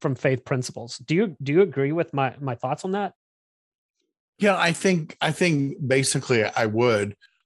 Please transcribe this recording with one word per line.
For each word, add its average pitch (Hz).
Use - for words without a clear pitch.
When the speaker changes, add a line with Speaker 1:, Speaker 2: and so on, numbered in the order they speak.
Speaker 1:
from 139
faith 131
principles. 123
Do 143
you, 190
do 135
you 180
agree 139
with 165
my, 135
my 131
thoughts 143
on 190
that? 196
Speaker 2:
Yeah, 190
I 170
think, 175
I 156
think 151
basically 131
I 113
would. 107